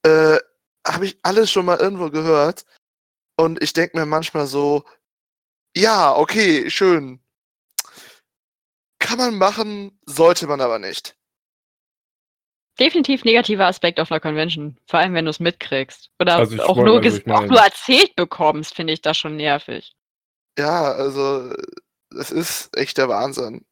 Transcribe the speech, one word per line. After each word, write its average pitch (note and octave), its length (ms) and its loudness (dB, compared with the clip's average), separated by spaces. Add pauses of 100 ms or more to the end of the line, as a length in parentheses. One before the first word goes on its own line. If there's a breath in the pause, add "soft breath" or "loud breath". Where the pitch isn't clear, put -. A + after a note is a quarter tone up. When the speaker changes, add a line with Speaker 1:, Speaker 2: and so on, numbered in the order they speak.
Speaker 1:
Äh, D#3 340 6 (480)
hab - 160 -4
ich G3 200 -8
alles G#3 280 2
schon F#3 160 0
mal F3+ 120 2
irgendwo F3+ 320 -2
gehört. D#3 540 0 (720)
Und E3 240 0
ich D3 120 -4
denk E3 200 0
mir D#3+ 120 -2
manchmal D#3 400 -4
so, C#3+ 380 -2 (920 soft breath)
ja, F#3 400 4
okay, D#3+ 540 2
schön. D3+ 500 0 (1800 soft breath)
Kann A#3 200 -4
man B3 180 -2
machen, G#3 720 -4
sollte E3 400 2
man C#3+ 160 -4
aber A#2 160 -2
nicht. - 360 -12 (1600)
Speaker 2:
Definitiv C#4 460 0
negativer A3+ 420 2
Aspekt F3 340 -2
auf D#3+ 100 -4
einer D#3 100 -2
Convention. D3+ 560 -6 (100)
Vor E3+ 140 0
allem, F3+ 140 0
wenn E3 100 -2
du's D#3 160 -6
mitkriegst. D#3+ 720 -6 (100)
Oder F3 160 4
Speaker 3:
Also A2+ 200 2
ich G#2+ 40 -6
Speaker 2:
auch F#3 160 2
Speaker 3:
wollte, B2 140 6
Speaker 2:
nur A#3 120 8
Speaker 3:
also A#3+ 60 4
Speaker 2:
ges-, G#3 120 0
Speaker 3:
ich - 120 -12
Speaker 2:
auch G#3 80 4
Speaker 3:
meine G#3 120 -4
Speaker 2:
nur A#3 80 8
erzählt C4 560 4
bekommst, D#3 580 -2
finde D#3+ 180 -6
ich D#3 80 -6
das D#3 160 -2
schon D#3 200 -6
nervig. D3 580 -4 (640)
Speaker 1:
Ja, D3 340 -2
also, C3+ 600 -4 (680)
es - 120 -10
ist - 460 -6
echt - 220 -4
der C3+ 100 2
Wahnsinn. A#2+ 640 -4